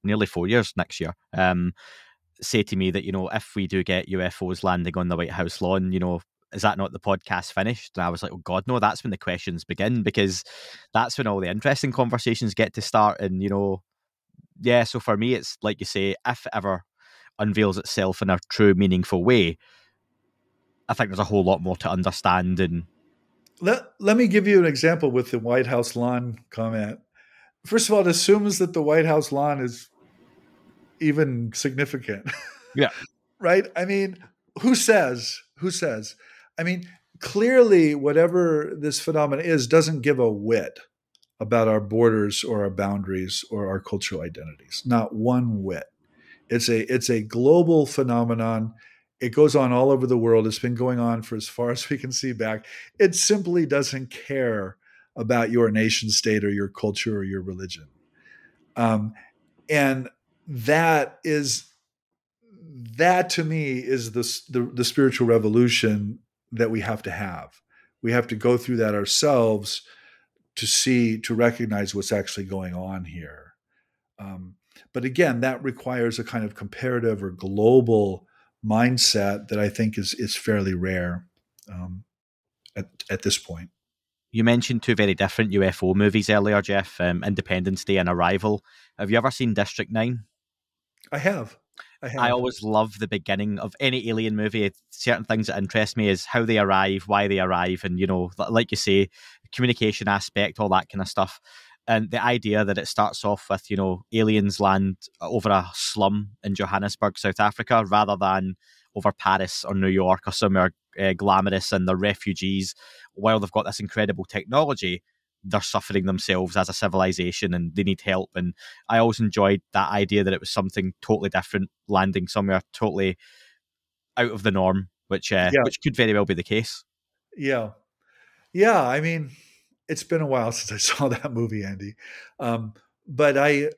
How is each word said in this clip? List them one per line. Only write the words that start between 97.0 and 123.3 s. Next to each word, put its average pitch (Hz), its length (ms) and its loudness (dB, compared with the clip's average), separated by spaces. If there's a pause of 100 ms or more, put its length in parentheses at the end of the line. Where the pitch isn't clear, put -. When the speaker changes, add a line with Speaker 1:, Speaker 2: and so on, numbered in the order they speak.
Speaker 1:
why 101 220 2
they 98 120 0
arrive, 92 440 0
and, 90 140 -4
you 95 80 0
know, 90 320 -2
li-, - 120 -2
like 117 200 2
you 101 60 -2
say, 98 320 4 (460)
communication 113 540 0
aspect, 101 500 -2
all 104 120 0
that 95 180 2
kind 98 120 -8
of 92 80 -6
stuff. - 320 -4 (460)
And 110 240 0
the 117 120 -4
idea 107 420 0
that 98 140 -2
it - 100 -8
starts - 360 -2
off 101 240 -4
with, - 220 -4
you 101 60 -2
know, 95 260 -2 (100)
aliens 107 480 2
land 95 360 2 (240)
over 104 300 -2
a 95 220 2
slum 101 580 -2 (120)
in 101 120 -4
Johannesburg, 101 640 -4
South 95 220 -4
Africa, 110 460 2
rather 101 300 2
than 95 400 -2 (380)
over 101 180 0
Paris 95 520 -2
or 98 100 -6
New 95 120 2
York 92 400 2
or 98 60 -6
somewhere, 95 400 2 (280)
uh, 95 120 2
glamorous, 95 600 0
and 92 140 0
the 92 100 0
refugees, 95 800 -4 (400)
while 110 240 2
they've 98 140 -4
got - 140 -2
this 98 140 -8
incredible 98 440 -4
technology, 107 800 -2 (460)
they're 101 120 0
suffering 98 460 -2
themselves 92 500 -2
as 92 120 0
a 92 40 -8
civilization 92 800 -2
and 85 220 -4
they 101 80 0
need 95 160 -2
help. 92 340 -4
And 90 180 -4 (360)
I 113 100 2
always 117 220 2
enjoyed 101 420 2 (100)
that 95 200 0
idea 104 320 2
that 95 100 2
it 85 60 -6
was - 100 -12
something 95 500 -4
totally 101 280 -2
different, 95 420 -4 (160)
landing 95 400 0
somewhere 98 360 0 (100)
totally 95 440 -2 (1000)